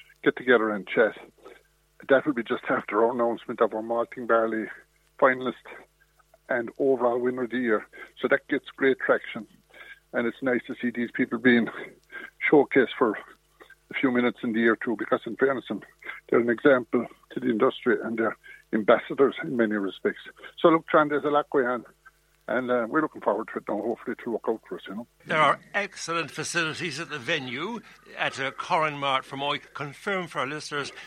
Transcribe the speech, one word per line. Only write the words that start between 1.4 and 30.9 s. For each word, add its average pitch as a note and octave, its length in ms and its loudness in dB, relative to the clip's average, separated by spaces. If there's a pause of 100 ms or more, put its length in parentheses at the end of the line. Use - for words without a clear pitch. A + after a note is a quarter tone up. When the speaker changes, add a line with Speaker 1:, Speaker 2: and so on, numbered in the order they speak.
Speaker 1:
That C3 160 4
will D3+ 80 0
be A#2 100 -4
just - 260 -4
after A2 340 0
our A#2 80 4
announcement A#2 500 -2
of G#2+ 140 2
our A2 80 -6
malting A#2 420 -4
barley A2+ 400 2 (540)
finalist B2+ 340 2 (960)
and A#2+ 300 -4
overall B2 400 2
winner B2+ 240 -2
of A2+ 80 -6
the B2 80 -2
year. A2 260 0 (340)
So B2+ 100 0
that C#3 180 0
gets C#3+ 180 -4 (100)
great C3+ 220 2
traction, - 480 -2 (680)
and A#2+ 140 -2
it's - 160 -4
nice B2 240 0
to C3 160 -10
see B2 80 -2
these A#2 240 -4
people A#2+ 240 -2
being A#2+ 300 6 (840)
showcased C#3 460 6
for A#2 140 2 (800)
a - 20 -12
few C3+ 160 0
minutes B2 320 0
in A#2 120 -2
the A2+ 60 0
year A2+ 160 4
too, A2+ 220 -4
because - 300 -2
in G#2+ 80 -8
fairness, C3 340 0
um, G2+ 140 -6 (460)
they're B2+ 100 6
an A#2+ 100 2
example A#2+ 560 4 (280)
to - 60 -8
the B2+ 120 0
industry B2 520 2
and A2+ 140 -4
they're G#2+ 200 0 (360)
ambassadors A#2 680 2
in D3+ 140 -4
many G#2+ 180 2
respects. G2 460 -4 (360)
So E3+ 120 6
look, D#3+ 200 4
John, D3+ 200 4
there's D3 160 -2
a D3+ 40 0
lot D3 200 0
going C3 180 2
on, B2 180 -4 (640)
and, B2 240 -2
uh, A#2+ 160 0
we're D3 140 0
looking D3 200 -6
forward A2 280 0
to - 100 -8
it - 80 -10
now. G#2 140 -4
Hopefully A2+ 360 -6
it - 80 -18
will A#2+ 80 -4
work - 140 -6
out A2+ 200 -2
for - 80 -10
us, - 120 -14
you F#2+ 80 -12
know. A#3 120 -12 (180)
Speaker 2:
There E3 120 -2
are D3 220 4 (140)
excellent E3+ 580 -6
facilities D#3 640 -4
at D#3+ 120 -10
the D3 100 -10
venue D3+ 640 -4 (360)
at, C#3 220 -4
uh, C3+ 120 -4
Corran D#3 460 -2
Mart C3+ 280 0
Fermoy. C#3+ 360 -6 (120)
Confirm E3+ 540 -6
for D#3 120 -8
our B2+ 80 -2
listeners C#3+ 460 -8 (140)